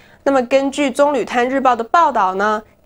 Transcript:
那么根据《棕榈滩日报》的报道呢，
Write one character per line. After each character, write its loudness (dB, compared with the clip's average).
那 0
么 2
根 0
据 -2
《棕 0
榈 -2
滩 -2
日 -2
报》 2
的 -6
报 2
道 0
呢， -2